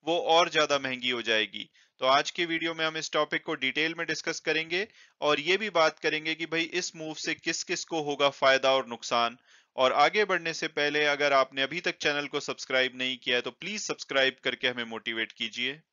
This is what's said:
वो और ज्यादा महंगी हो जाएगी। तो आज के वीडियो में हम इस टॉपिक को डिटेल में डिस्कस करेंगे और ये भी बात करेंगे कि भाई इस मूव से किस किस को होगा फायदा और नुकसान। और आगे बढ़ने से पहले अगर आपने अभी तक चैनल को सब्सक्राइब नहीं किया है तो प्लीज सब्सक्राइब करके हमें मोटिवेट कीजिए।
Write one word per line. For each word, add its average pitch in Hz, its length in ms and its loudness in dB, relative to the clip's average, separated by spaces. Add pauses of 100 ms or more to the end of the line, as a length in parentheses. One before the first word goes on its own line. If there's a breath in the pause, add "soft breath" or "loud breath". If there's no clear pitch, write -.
वो 165 140 2
और 165 300 6
ज्यादा 151 300 2
महंगी 127 300 -4
हो 123 120 0
जाएगी। 107 480 0 (300 soft breath)
तो 131 60 -2
आज 143 260 2
के 175 140 -4
वीडियो 165 280 -2
में 160 120 -4
हम 160 120 -4
इस 151 140 -8
टॉपिक 151 320 -2
को 160 120 -6
डिटेल 147 420 -2
में 165 100 -6
डिस्कस 160 320 -6
करेंगे 165 480 -2 (340 soft breath)
और 147 180 2
ये 175 180 0
भी 214 120 -4
बात 160 300 2
करेंगे 156 360 -2
कि 160 100 -6
भाई 160 160 -2
इस - 340 -4
मूव 156 180 -10
से 160 200 -6
किस - 300 -6
किस - 220 -6
को 165 160 -4
होगा 143 280 2
फायदा 135 420 4
और 131 160 2
नुकसान। 117 500 -2 (400 soft breath)
और 127 160 4
आगे 175 320 4
बढ़ने 170 280 -2
से 160 140 -6
पहले 147 380 0
अगर 143 280 2
आपने 135 280 4
अभी 143 200 -2
तक 175 160 -4
चैनल 143 300 0
को 139 120 -4
सब्सक्राइब 131 560 0
नहीं 127 220 -4
किया 123 180 -2
है 123 60 2
तो 123 100 -6
प्लीज 196 300 -10
सब्सक्राइब 135 640 0
करके 127 240 -2
हमें 123 160 -2
मोटिवेट 113 480 -6
कीजिए। 120 500 -8 (120)